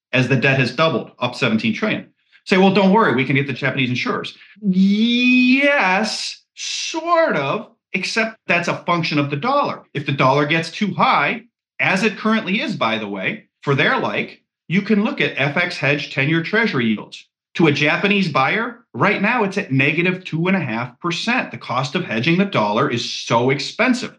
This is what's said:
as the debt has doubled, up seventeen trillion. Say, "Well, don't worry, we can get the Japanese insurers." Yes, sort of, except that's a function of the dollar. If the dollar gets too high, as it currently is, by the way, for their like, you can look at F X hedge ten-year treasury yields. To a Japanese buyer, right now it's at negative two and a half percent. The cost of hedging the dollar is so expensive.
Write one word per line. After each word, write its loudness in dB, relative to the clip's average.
as 2
the 2
debt 2
has 0
doubled, 0
up -4
seventeen 0
trillion. -4
Say, 2
"Well, 6
don't 4
worry, 4
we 0
can 0
get 0
the -6
Japanese -2
insurers." -6
Yes, 2
sort -2
of, -4
except -4
that's 0
a -2
function 0
of 0
the -2
dollar. -2
If -8
the -2
dollar 2
gets -2
too -4
high, 2
as 0
it 0
currently -2
is, -4
by 0
the -6
way, -6
for 0
their 2
like, -6
you 0
can 2
look -2
at -2
F -2
X -2
hedge -2
ten-year 0
treasury 0
yields. -4
To 4
a 6
Japanese 0
buyer, 0
right 0
now 0
it's -4
at -6
negative 0
two -4
and 2
a -2
half -6
percent. -4
The -12
cost -4
of -4
hedging 0
the 2
dollar 0
is -4
so 0
expensive. -2